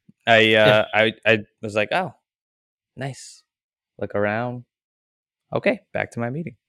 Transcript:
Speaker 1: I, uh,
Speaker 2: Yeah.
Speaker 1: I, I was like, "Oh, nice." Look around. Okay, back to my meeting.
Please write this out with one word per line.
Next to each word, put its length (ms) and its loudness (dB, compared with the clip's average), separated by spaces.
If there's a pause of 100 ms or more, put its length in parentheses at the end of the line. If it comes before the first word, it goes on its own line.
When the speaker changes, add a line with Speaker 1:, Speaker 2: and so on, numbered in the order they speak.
(280)
Speaker 1:
I, 140 6
uh, 20 6
Speaker 2:
Yeah. 500 4
Speaker 1:
I, 200 0 (120)
I 140 2 (240)
was 120 -10
like, 160 -2
"Oh, 220 -4 (840)
nice." 480 -14 (560)
Look 160 -10
around. 500 -4 (880)
Okay, 260 -2 (140)
back 180 -6
to 80 -10
my 100 -4
meeting. 260 -10 (140)